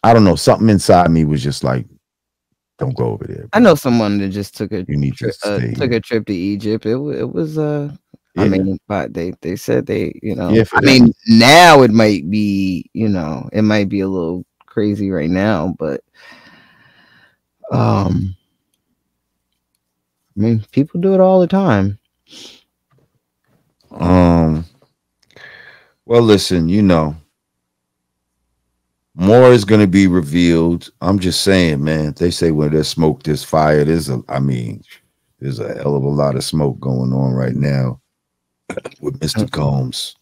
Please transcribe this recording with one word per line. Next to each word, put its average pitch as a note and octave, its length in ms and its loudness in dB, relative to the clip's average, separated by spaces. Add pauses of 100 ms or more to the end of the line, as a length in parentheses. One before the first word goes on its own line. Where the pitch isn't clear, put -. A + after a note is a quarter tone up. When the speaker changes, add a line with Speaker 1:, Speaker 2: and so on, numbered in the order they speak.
Speaker 1:
I A2+ 100 6
don't A2 120 6
know. E2+ 100 4
Something A2 340 2
inside F2+ 420 4
me E2 140 2
was D2 180 -4
just C#2 200 -6
like, B1+ 240 -4 (920)
"Don't C3 180 -6
go - 140 -4
over - 140 -12
there, - 280 -16
Speaker 2:
I G#3 60 0
Speaker 1:
bro. - 20 4
Speaker 2:
know F#3+ 140 6
someone A2+ 440 -2
that G2 100 -4
just G2+ 260 -10
took G2+ 180 -8
a F#2 140 -8
Speaker 1:
You D2 100 -4
need C3+ 220 -4
to A2+ 120 -6
Speaker 2:
tri-, - 20 -8 (100)
uh, G#2 180 -4
Speaker 1:
stay A#2 120 -6
Speaker 2:
took B2 180 -4
Speaker 1:
here." - 20 0
Speaker 2:
a A2+ 80 0
trip A2 260 -6
to G#2 60 -6
Egypt. G#2 520 -4
It A2+ 120 -2
wa-, D3 140 -8
it C3 220 -8
was, D#3 240 -6
uh, D3 380 -6 (420)
I - 80 0
Speaker 1:
Yeah. - 0 -
Speaker 2:
mean, F#2+ 420 -2
but E2 260 -6
they, E2+ 280 -8
they F2 140 -6
said - 320 -4
they, G#2 360 -6
you G#2+ 120 -6
know, G2+ 220 0
Speaker 1:
Yeah, A2 80 2
for - 140 -2
Speaker 2:
I - 20 0
Speaker 1:
them. - 40 -2
Speaker 2:
mean, B2+ 280 6 (140)
now C#3+ 560 8
it A#2+ 80 4
might G#2 380 2
be, G2 640 -4
you A2 160 -2
know, D#2 440 -6
it A2 100 -2
might G#2 260 0
be G2 120 -4
a F#2+ 60 -4
little F2+ 380 -6 (220)
crazy G#2 440 -4
right D#2+ 180 -4
now, F#2 500 -2
but, D2+ 220 -6 (1700)
um, G2+ 640 -2 (2000)
I G2+ 40 -4
mean, A2 300 0
people D#3+ 300 -4
do F#3+ 140 0
it F#3 60 4
all F#3 200 4
the F3 60 2
time. G#2+ 520 0 (1900)
Speaker 1:
Um, E2 720 2 (1400)
well, A#2+ 160 4
listen, F#2 480 2
you G#2 140 2
know, D#2+ 320 2 (2000)
more A#2 380 6
is G#2+ 120 4
gonna G#2+ 220 4
be F#2+ 200 4
revealed. E2+ 840 0 (100)
I'm F#2+ 180 0
just F2+ 240 -4
saying, E2+ 400 0
man, D#2 340 -4
they F2 140 -2
say E2+ 200 -2
where D2+ 180 -2
there's D#2 200 -2
smoke, D#2 340 -2
there's D2+ 200 -4
fire. D2+ 420 0
There's D#2 240 -2
a, B1 200 -6
I C#2 100 -6
mean, A#1+ 440 -6 (560)
there's B1+ 200 -10
a A1 160 -8
hell C#2+ 200 -4
of C2+ 80 -2
a C#2 60 -2
lot C#2+ 260 -2
of C2+ 100 -6
smoke D2 340 -4
going B1+ 340 -4
on C2 200 -2
right B1+ 220 -4
now C2+ 460 -4 (840)
<coughs> - 160 -20
with - 200 -10
Mister A2 240 -6
Speaker 2:
Mm. - 60 -14
Speaker 1:
Combs. C#2 720 -6